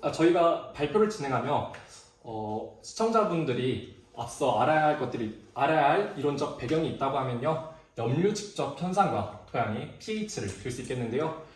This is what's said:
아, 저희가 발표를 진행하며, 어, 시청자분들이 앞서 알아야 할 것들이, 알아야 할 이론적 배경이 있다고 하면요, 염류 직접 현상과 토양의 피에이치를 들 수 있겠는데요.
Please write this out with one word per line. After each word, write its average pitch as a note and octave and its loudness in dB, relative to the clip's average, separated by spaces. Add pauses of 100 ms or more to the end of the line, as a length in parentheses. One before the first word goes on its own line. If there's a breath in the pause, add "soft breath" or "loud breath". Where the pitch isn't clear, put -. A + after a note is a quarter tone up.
아, - -2
저희가 E3+ 4
발표를 G#3 2
진행하며, C3+ -2 (500 loud breath)
어, A2 -8
시청자분들이 D#3+ 0 (200)
앞서 B2 0
알아야 D#3 4
할 D3+ 4
것들이, A#2 -4 (120)
알아야 D3 4
할 G3 2
이론적 C#3+ 0
배경이 D3 0
있다고 C#3 -2
하면요, B2+ -2 (280 loud breath)
염류 D3 2
직접 - -6
현상과 F3 0
토양의 A2 -4
피에이치를 G#3+ -6
들 - -8
수 A#2+ -8
있겠는데요. B2+ -4 (140 loud breath)